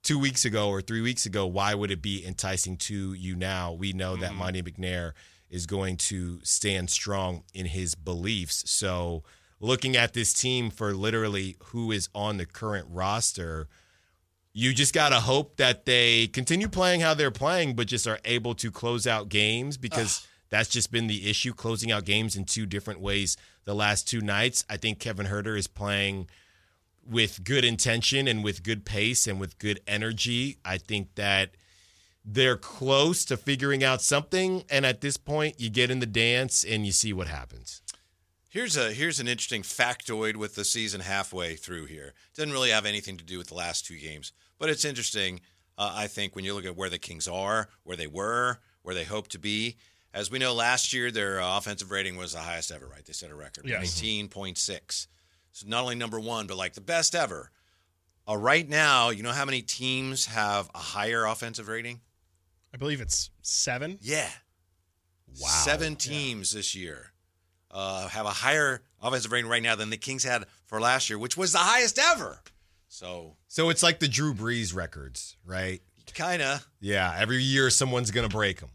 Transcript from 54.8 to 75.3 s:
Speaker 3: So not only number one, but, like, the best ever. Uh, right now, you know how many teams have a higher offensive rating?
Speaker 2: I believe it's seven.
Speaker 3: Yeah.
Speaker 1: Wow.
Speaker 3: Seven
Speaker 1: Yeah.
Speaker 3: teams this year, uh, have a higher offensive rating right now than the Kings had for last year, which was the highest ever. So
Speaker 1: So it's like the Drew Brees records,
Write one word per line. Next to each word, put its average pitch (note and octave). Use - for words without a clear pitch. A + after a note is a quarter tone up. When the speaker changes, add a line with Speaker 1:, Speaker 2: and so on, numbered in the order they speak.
Speaker 3:
So -
not A#2
only B2
number A#2
one, A2
but, F#2+
like, F#2
the G#2+
best E3
ever. G#2
Uh, G#2+
right C#3
now, C#3+
you G#2+
know A#2+
how C#3
many C3+
teams C3
have G#2
a E2+
higher G#2+
offensive A2+
rating? A#2
Speaker 2:
I C3
believe C#3
it's -
seven. C#3+
Speaker 3:
Yeah. D3+
Speaker 1:
Wow. C3+
Speaker 3:
Seven D#3
Speaker 1:
Yeah. D3
Speaker 3:
teams B2+
this G#2
year, D#2+
uh, F#2+
have G#2+
a G#2
higher C3+
offensive A#2
rating A#2+
right A#2
now A#2
than G#2+
the A2
Kings C3
had B2
for G#2+
last B2
year, G#2+
which A#2
was E3+
the F#3
highest A3+
ever. C4+
So F2
Speaker 1:
So D#3+
it's -
like E3+
the D#3
Drew C3+
Brees A2
records, D2+